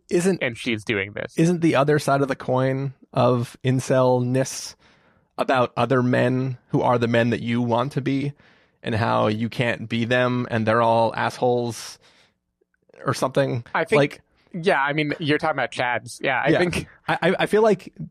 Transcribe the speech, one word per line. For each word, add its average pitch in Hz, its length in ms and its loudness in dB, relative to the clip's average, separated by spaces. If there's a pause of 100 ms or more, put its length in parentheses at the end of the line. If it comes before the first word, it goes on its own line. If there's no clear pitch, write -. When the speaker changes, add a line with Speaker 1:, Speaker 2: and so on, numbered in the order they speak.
(100)
Speaker 1:
isn't, 175 320 0
Speaker 2:
and 123 160 -4
she's 110 260 -4
doing 101 300 -2
this. - 240 -8
Speaker 1:
isn't 165 240 4
the 156 120 4
other 147 240 4
side 139 240 0
of 135 60 -2
the 135 80 -2
coin 135 560 -2 (220)
of 123 500 2
incel-ness 131 1120 0 (600)
about 127 380 0
other 123 260 2
men 123 560 0 (100)
who 147 140 -2
are 123 160 2
the 117 100 0
men 117 220 2
that 107 100 -2
you 117 220 -2
want 120 300 -2
to 139 100 -4
be 139 300 -2 (500)
and 117 120 -6
how 117 340 0
you 110 200 -2
can't 117 400 -4
be 117 160 -2
them 123 460 0
and 113 160 -2
they're 113 160 2
all 113 340 2
assholes 120 840 -2 (1080)
or 131 100 -2
something? 131 500 -2 (100)
Speaker 2:
I 175 100 0
think, - 140 2
Speaker 1:
Like, 147 220 0 (320)
Speaker 2:
yeah, 165 300 0
I 143 100 0
mean, 151 260 -2
you're 147 200 0
talking 156 200 0
about 123 140 -2
Chads. 120 500 -4
Yeah, 127 220 0
I 139 60 0
Speaker 1:
Yeah. 156 80 4
Speaker 2:
think 180 300 -2 (200)
Speaker 1:
I, 165 140 -2
I, 180 180 2
I 160 60 0
feel 208 160 2
like 214 300 2 (180)